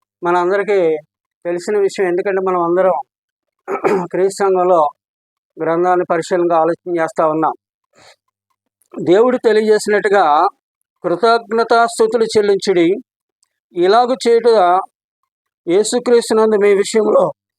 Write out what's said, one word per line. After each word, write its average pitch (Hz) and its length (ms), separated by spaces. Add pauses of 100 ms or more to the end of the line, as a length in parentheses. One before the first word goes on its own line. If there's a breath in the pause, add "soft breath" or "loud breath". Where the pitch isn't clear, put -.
(240)
మనందరికీ 180 720 (480)
తెలిసిన 175 340
విషయం. 196 280
ఎందుకంటే 190 440
మనం 180 120
అందరం 180 300 (760)
<clears throat> 202 420
క్రీస్తు 190 340
సంఘంలో 180 460 (720)
గ్రంథాన్ని 175 480
పరిశీలనగా 170 460
ఆలోచన 165 440
చేస్తూ 160 280
ఉన్నాం. 156 240 (1500 soft breath)
దేవుడు 220 340
తెలియజేసినట్టుగా 208 1120 (540)
కృతజ్ఞతాస్తుతులు 226 1200
చెల్లించుడి, 196 720 (800)
ఇలాగు 226 440 (120)
చేయుట 220 520 (880)
యేసుక్రీస్తునందు 220 880
మీ 202 180
విషయంలో 202 580 (260)